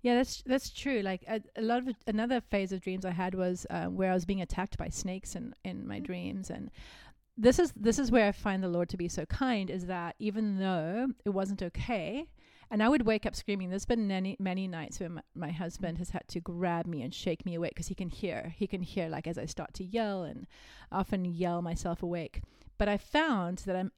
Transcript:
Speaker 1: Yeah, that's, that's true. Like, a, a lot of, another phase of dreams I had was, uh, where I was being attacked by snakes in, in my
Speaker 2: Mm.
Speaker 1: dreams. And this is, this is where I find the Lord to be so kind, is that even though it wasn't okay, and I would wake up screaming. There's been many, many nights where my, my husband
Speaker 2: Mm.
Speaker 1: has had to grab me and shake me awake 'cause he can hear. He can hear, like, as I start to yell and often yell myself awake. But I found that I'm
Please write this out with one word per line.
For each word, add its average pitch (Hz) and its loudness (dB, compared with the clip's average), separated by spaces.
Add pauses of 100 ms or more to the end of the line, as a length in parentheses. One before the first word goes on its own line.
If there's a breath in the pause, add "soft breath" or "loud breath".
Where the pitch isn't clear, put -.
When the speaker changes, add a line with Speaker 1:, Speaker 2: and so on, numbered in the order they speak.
Speaker 1:
Yeah, 240 6
that's, 254 2
that's 262 2
true. 262 0
Like, 190 -2
a, 220 -2 (140)
a 220 -4
lot 240 2
of, 247 -2 (120)
another 233 2
phase 196 0
of 185 -4
dreams 185 -4
I 185 -2
had 185 0
was, 180 0
uh, 170 -2
where 185 2
I - 4
was 180 2
being 196 0
attacked 185 -2
by 170 -4
snakes - -6
in, - -8 (100)
in 190 -6
my - -6
Speaker 2:
Mm. 277 -6
Speaker 1:
dreams. 185 -6
And - -8 (680 loud breath)
this 240 10
is, 349 6
this 220 4
is 247 4
where 220 10
I 202 4
find 190 0
the 190 0
Lord 175 2
to 190 -4
be 175 -2
so 170 -2
kind, 226 0
is 180 -4
that 175 -6
even 208 0
though 190 0 (160)
it 208 0
wasn't 190 0
okay, 208 -2 (420 soft breath)
and 214 2
I 220 8
would 262 6
wake 220 4
up - -2
screaming. 190 -4
There's 190 -2
been 233 2
many, 190 0
many 190 -2
nights 165 -8
where 170 -4
my, 165 -8 (140)
my 160 -4
husband 170 -4
Speaker 2:
Mm. 160 -4
Speaker 1:
has 175 -6
had - -6
to 170 -4
grab 170 0
me 160 -4
and 156 -6
shake - -2
me 180 -4
awake 165 -2
'cause - -6
he 196 -4
can 185 -4
hear. - -6
He 202 0
can 185 -4
hear, 175 -2
like, 156 -6
as 170 -4
I - -6
start - -8
to 196 -8
yell 202 -2
and - -10 (440 loud breath)
often 190 0
yell 175 0
myself 175 -2
awake. 170 -4 (360 loud breath)
But 208 4
I 208 2
found 202 2
that 190 -2
I'm 185 0